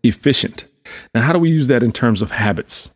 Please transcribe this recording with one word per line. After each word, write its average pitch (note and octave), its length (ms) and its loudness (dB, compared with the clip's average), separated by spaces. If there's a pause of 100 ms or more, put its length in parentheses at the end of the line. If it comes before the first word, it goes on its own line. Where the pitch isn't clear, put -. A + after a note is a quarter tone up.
efficient. - 640 -2 (480)
Now, A2+ 80 2
how D3 100 2
do F3 60 2
we E3 100 2
use D#3 200 2
that B2 140 4
in A#2 100 2
terms A2 280 0
of G#2 120 -4
habits? - 640 -4